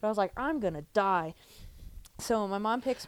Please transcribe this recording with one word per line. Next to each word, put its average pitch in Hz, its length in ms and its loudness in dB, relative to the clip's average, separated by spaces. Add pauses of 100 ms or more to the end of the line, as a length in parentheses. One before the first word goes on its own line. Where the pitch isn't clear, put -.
But 214 80 0
I - 20 2
was 214 80 -2
like, 196 180 2
I'm 285 240 -2
gonna 160 320 -2
die. 185 420 4 (840)
So 220 280 0
my 196 120 -2
mom 220 240 0
picks 254 260 -2